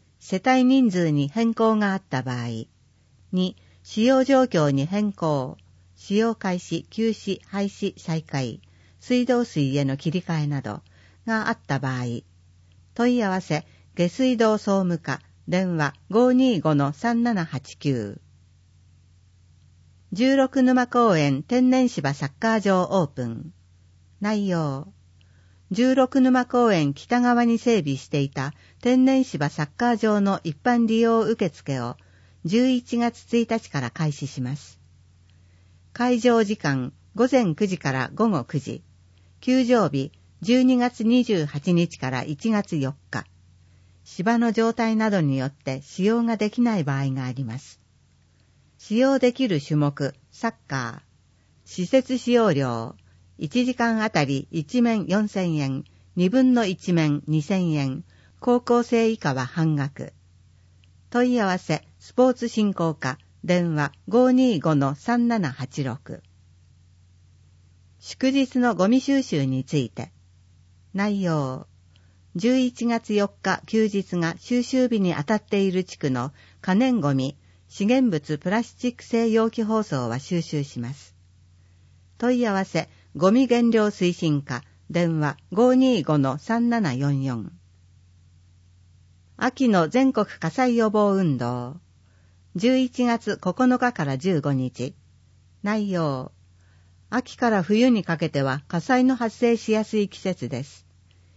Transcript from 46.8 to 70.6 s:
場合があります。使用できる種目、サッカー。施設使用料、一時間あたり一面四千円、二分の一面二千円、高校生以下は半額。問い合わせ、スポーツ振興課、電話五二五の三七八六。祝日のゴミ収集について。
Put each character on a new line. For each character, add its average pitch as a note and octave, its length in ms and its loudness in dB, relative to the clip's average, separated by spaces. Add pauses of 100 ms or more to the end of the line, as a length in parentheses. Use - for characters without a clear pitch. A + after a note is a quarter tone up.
場 C#3 120 -2
合 C#3 120 -2
が C3 160 -4
あ B2+ 80 -6
り C3 120 -8
ま A#2 140 -8
す。 - 220 -20 (1000)
使 G#3+ 200 -4
用 C4+ 200 4
で B3 140 2
き C4 160 -2
る E3 120 0
種 D3 160 -4
目、 C#3+ 380 -2 (160)
サ - 180 -8
ッ A3+ 60 -6 (140)
カ B2+ 340 -8
ー。 - 40 -20 (580)
施 F3+ 220 -8
設 C4 320 2
使 A#3+ 140 -2
用 A3+ 200 4
料、 B2 420 -4 (440)
一 A3+ 260 -2
時 B3 100 -2
間 A3+ 280 0
あ G#3+ 80 -2
た D3+ 140 0
り C3+ 260 -2
一 E3 320 -2
面 A3+ 240 0
四 G#3 220 0
千 F3+ 280 -2
円、 C3+ 280 -4 (300)
二 F3+ 140 2
分 B3+ 260 4
の A#3 120 2
一 F#3 260 -4
面 D3+ 340 2
二 D3+ 160 0
千 F3+ 300 -2
円、 C#3 320 -4 (340)
高 A#3+ 220 0
校 A#3+ 240 2
生 A3+ 260 0
以 A3 80 -4
下 C#3+ 160 -4
は B2+ 120 -4
半 D#3+ 280 0
額。 C#3 380 -6 (960)
問 B3 220 2
い B3 80 2
合 G3+ 60 0
わ F#3 120 0
せ、 D#3 240 -4 (160)
ス - 140 -20
ポ B3+ 180 4
ー B3 40 0
ツ A#3+ 140 -6
振 G#3 260 0
興 E3 200 -2
課、 - 240 -4 (240)
電 F3 320 0
話 D3 180 -2 (160)
五 B3 220 4
二 B3+ 300 4
五 D#3+ 140 2
の C#3 200 0
三 A#3+ 320 -2
七 G#3+ 240 0
八 C3+ 320 -8
六。 - 400 -10 (1800)
祝 - 320 -4
日 C4 300 0
の A#3+ 160 2
ゴ F#3 120 2
ミ B3+ 120 4
収 C#4 220 0
集 C#3+ 220 -2
に C3 200 -2
つ - 120 -4
い B2 140 -2
て。 - 220 -14 (800)